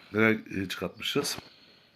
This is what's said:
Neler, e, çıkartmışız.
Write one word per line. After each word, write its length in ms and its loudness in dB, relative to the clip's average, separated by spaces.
Neler, 480 2
e, 80 -4
çıkartmışız. 680 -4